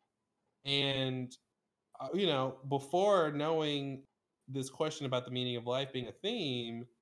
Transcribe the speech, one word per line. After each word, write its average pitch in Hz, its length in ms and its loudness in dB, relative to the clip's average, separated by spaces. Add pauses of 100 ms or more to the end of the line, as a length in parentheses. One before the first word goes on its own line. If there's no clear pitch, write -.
(640)
And, 131 720 0 (640)
uh, 131 140 -8
you 190 120 2
know, 131 420 2
before 170 640 4
knowing 147 720 0 (440)
this 131 220 -4
question 156 360 -2
about 123 200 0
the - 40 -10
meaning 123 260 -2
of 117 100 -6
life 135 260 -2
being 123 160 -4
a - 40 -12
theme, 123 720 -4 (160)